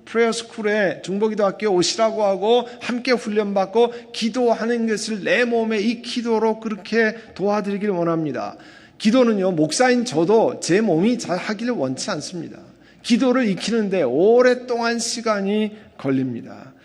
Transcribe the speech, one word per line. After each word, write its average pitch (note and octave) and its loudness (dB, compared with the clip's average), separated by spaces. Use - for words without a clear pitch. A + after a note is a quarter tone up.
프레어 A3+ 0
스쿨에, G#3 -2
중보기도 G#3 0
학교에 G3 0
오시라고 G#3+ 2
하고 G#3 2
함께 B3 -2
훈련받고 G#3 0
기도하는 A#3 0
것을 G#3 -4
내 G3+ 2
몸에 A3+ 0
익히도록 A3+ 0
그렇게 A3 -2
도와드리길 G3+ -2
원합니다. E3 -2
기도는요, G#3+ 2
목사인 A#3 2
저도 E3 2
제 F3+ 2
몸이 G#3 2
잘 F3 -4
하기를 G#3+ -4
원치 C3+ -4
않습니다. D3+ -10
기도를 B3 2
익히는데 G3 -2
오랫동안 A#3 2
시간이 G#3+ -2
걸립니다. B2+ -4